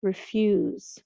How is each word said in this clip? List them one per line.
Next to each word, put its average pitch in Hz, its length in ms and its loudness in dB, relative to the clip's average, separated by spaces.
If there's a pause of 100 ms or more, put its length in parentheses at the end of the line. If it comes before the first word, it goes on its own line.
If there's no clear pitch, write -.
refuse. 202 1040 0